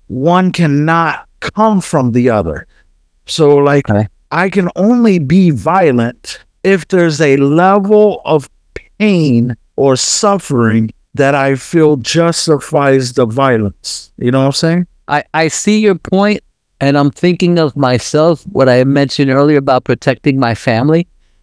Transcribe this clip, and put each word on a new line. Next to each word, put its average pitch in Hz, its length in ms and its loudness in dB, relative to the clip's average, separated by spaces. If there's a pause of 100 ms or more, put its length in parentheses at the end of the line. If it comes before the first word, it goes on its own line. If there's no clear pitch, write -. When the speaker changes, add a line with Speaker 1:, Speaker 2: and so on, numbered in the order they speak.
Speaker 1:
one 175 460 0
cannot 156 760 -2 (120)
come 214 400 -2
from 127 320 -2
the 123 180 2
other. 87 360 -4 (600)
So, 147 300 2
like, 143 340 2
Speaker 2:
Okay. 107 180 0 (220)
Speaker 1:
I 175 200 -2
can 180 260 -2
only 220 420 2
be 165 320 2
violent 131 880 -2 (240)
if 190 240 0
there's 170 320 0
a 139 180 2
level 196 840 2
of 147 240 -2 (500)
pain 143 580 0 (200)
or 135 200 2
suffering 117 920 -2 (240)
that 139 200 0
I 139 200 0
feel 151 420 0
justifies 139 1160 0
the 127 120 2
violence. 113 920 -4
You 120 120 -4
know 135 100 0
what 135 60 2
I'm 139 60 0
saying? 170 340 -2 (220)
Speaker 2:
I, 147 240 -2
I 160 160 0
see 214 320 -2
your 208 140 2
point, 196 460 -2 (400)
and 143 180 0
I'm 143 120 2
thinking 175 480 0
of 156 180 -2
myself, 143 720 0
what 127 200 0
I 127 160 4
mentioned 139 460 0
earlier 143 280 2
about 135 260 -2
protecting 131 540 -2
my 117 160 0
family. 143 520 0 (360)